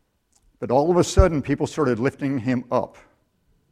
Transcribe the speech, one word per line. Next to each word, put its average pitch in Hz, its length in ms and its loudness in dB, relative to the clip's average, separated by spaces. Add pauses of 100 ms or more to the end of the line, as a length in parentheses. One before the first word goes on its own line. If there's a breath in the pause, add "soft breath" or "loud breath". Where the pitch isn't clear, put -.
(580)
But 117 120 -6
all 143 200 2
of 175 60 0
a 165 80 4
sudden, - 360 2
people 139 260 -2
started 127 320 -2
lifting 135 400 -4
him 123 320 -2
up. - 280 -4 (720)